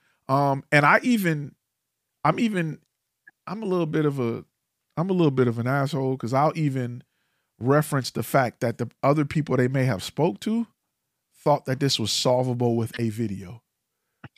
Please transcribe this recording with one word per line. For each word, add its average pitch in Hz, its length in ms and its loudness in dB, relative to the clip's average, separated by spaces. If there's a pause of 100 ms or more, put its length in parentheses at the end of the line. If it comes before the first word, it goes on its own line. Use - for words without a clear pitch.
(280)
Um, 139 440 2
and 147 120 6
I 170 200 6
even, 180 500 0 (680)
I'm 151 160 4
even, 185 400 -2 (680)
I'm 208 160 -10
a 214 40 -6
little 180 200 0
bit 156 180 0
of 139 140 0
a, 117 260 -4 (540)
I'm 185 120 -2
a - 20 2
little 170 180 4
bit 127 160 4
of 117 120 0
an 117 80 -2
asshole 135 500 -2
'cause 120 160 -6
I'll 147 240 2
even 131 480 -4 (560)
reference 139 500 0
the - 120 -6
fact 123 380 0
that 117 180 -4
the 117 100 -6 (140)
other 147 240 2
people 147 300 -2
they 127 120 4
may 131 160 0
have 110 180 0
spoke 185 380 -2
to 226 260 -2 (680)
thought - 320 0
that 127 140 -2
this 139 180 0
was 107 120 -2
solvable 123 680 0
with 113 220 -4
a 117 120 -2
video. 104 520 -8 (760)